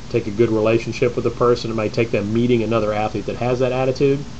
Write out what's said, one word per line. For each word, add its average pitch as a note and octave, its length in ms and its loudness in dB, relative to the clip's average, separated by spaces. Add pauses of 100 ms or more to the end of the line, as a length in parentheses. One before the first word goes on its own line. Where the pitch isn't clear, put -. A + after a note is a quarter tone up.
(100)
take A#2 160 0
a G#2+ 60 -6
good A2 180 2
relationship A2+ 640 0
with A#2+ 100 -2
the A#2+ 60 0
person. A#2+ 400 2
It A2+ 40 -4
may A2 140 -2
take A2+ 220 -2
them G#2 240 -2
meeting A#2 300 2
another G#2+ 280 0
athlete G#2 340 -2
that G2 100 -4
has B2 240 -2
that B2+ 120 0
attitude. C3+ 460 0 (220)